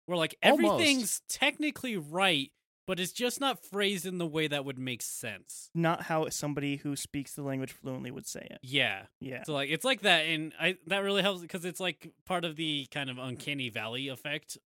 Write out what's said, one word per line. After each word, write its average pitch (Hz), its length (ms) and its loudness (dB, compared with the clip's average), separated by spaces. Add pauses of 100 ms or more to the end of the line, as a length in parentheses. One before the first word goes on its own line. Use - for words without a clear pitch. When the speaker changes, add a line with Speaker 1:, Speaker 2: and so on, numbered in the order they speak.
Speaker 1:
Where, 175 100 0
like, 160 260 0
Speaker 2:
Almost. 294 300 8
Speaker 1:
everything's 277 560 4
technically 285 720 0
right, 160 520 2 (360)
but 185 120 -2
it's 180 140 -2
just 247 280 -2
not 269 220 0
phrased 196 440 0
in 185 100 -4
the 170 100 0
way 156 220 2
that 143 160 0
would 135 140 -6
make 127 240 -4
sense. - 720 -8
Speaker 3:
Not 170 300 2
how 156 260 0
somebody 143 460 -2
who 143 200 -4
speaks - 380 -8
the 147 80 -10
language 135 300 -2
fluently 127 380 -8
would - 160 -10
say - 240 -10
it. - 120 -16
Speaker 1:
Yeah. 120 460 2 (120)
Speaker 3:
Yeah. 127 220 -8
Speaker 1:
So, 160 100 -6
like, 139 160 0
it's 160 160 -2
like 247 160 2
that, 185 240 8
and 156 340 -2
I, 180 280 2
that 196 140 2
really 202 200 4
helps, 185 260 2
'cause 170 200 -6
it's, 180 140 -6
like, 170 340 -4 (100)
part 175 220 -2
of 156 100 -6
the 151 340 -2
kind 139 200 -4
of 127 80 -8
uncanny 131 500 -4
valley 113 400 -4
effect 147 480 -8 (180)